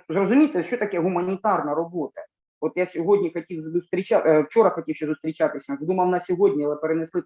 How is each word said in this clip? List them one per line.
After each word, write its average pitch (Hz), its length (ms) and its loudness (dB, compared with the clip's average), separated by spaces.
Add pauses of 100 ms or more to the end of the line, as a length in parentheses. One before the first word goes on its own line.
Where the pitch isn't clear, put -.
зрозумієте, 196 540 2
що 240 160 -4
таке 202 200 -2
гуманітарна 180 760 0
робота? 170 460 -6 (400)
От 156 160 -2
я 180 100 0
сьогодні 175 460 0
хотів 165 300 -8
зустріча-, 175 640 -2
е, 156 160 6
вчора 196 280 4
хотів 160 260 -6
ще 156 100 -6
зустрічатися, 147 760 -4
думав 180 280 0
на 180 120 0
сьогодні, 170 440 2
але 147 120 -2
перенесли, 160 500 -2